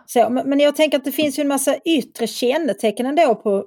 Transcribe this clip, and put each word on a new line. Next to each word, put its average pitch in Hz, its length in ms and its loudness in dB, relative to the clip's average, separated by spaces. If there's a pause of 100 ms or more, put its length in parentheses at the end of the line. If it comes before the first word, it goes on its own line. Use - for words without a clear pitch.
Så, 220 240 2
men, 254 200 -2
men 277 100 2
jag 285 160 4
tänker 294 220 2
att 269 80 -8
det 285 60 -4
finns 294 280 -2
ju - 20 -2
en 285 60 -2
massa 277 280 0 (100)
yttre 277 420 -2
kännetecken 240 800 -2
ändå 285 300 2
på, 202 320 -2